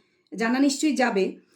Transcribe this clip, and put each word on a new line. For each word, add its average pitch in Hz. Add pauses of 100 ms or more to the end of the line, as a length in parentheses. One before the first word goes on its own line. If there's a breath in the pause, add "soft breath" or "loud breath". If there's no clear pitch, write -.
(360 soft breath)
জানা 226
নিশ্চয়ই 285
যাবে। 233 (200 soft breath)